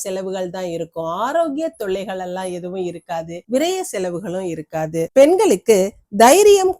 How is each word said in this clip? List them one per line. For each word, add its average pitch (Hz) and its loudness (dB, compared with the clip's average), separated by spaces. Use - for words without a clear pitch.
செலவுகள் 190 -6
தான் 185 -6
இருக்கும். 165 -8
ஆரோக்கிய 320 -2
தொல்லைகள் 190 -6
எல்லாம் 185 -8
எதுவும் 180 -8
இருக்காது. 165 -10
விரய 349 -2
செலவுகளும் 185 -6
இருக்காது. 160 -6
பெண்களுக்கு 294 4
தைரியம் 381 6